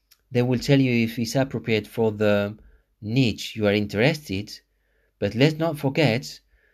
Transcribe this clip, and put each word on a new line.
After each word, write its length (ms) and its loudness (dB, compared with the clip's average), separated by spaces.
they 120 0
will 180 0
tell 200 4
you 260 2
if 120 -4
it's 180 -4
appropriate 520 -2
for 240 0
the 460 0
niche 540 -2
you 120 -2
are 60 4
interested, 800 -2
but 160 -2
let's 200 4
not 220 -2
forget 640 -2